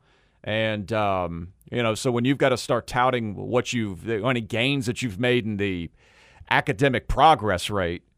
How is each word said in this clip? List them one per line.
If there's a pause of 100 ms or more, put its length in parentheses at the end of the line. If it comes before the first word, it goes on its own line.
(440)
And,
um, (180)
you
know,
so
when
you've
gotta
start
touting
what
you've,
the,
any
gains
that
you've
made
in
the (600)
academic
progress
rate, (140)